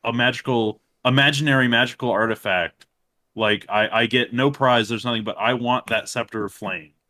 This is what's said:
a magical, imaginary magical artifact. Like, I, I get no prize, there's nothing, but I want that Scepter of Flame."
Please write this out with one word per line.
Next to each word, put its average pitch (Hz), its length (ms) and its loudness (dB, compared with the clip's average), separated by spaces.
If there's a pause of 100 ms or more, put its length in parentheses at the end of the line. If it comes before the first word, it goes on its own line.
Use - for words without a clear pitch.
a 117 80 -2
magical, 120 680 -2 (260)
imaginary 139 640 2
magical 120 420 0
artifact. 101 760 -2 (480)
Like, 107 360 0
I, 107 320 0
I 120 40 2
get 120 280 0
no 135 160 2
prize, 123 400 2
there's 113 160 -6
nothing, 113 180 -4
but 104 140 -8
I 113 160 0
want 120 320 -2
that 110 240 -4
Scepter 113 340 -6
of 98 80 -10
Flame." 85 400 -12 (180)